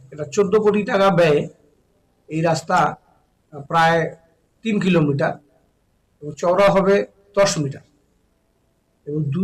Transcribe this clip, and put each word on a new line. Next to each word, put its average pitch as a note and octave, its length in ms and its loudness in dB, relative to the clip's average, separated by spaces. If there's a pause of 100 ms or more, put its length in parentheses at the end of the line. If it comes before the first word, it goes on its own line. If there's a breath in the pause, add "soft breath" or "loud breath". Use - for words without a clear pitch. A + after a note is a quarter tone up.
(100)
এটা D3 140 -12
চোদ্দ F#3+ 340 0
কোটি G#3 240 2
টাকা G3 280 2
ব্যয়ে E3 380 2 (800)
এই D#3 120 -6
রাস্তা, E3+ 380 -2
আহ, - 840 -8
প্রায় E3 540 0 (460)
তিন G#3+ 180 -2
কিলোমিটার D#3+ 520 0 (880)
এবং D3 120 -12
চওড়া F#3 360 2
হবে F#3+ 260 2 (400)
দশ G3 240 2
মিটার C3+ 260 -8 (1200)
এবং D3 180 -6
দু C3+ 200 -4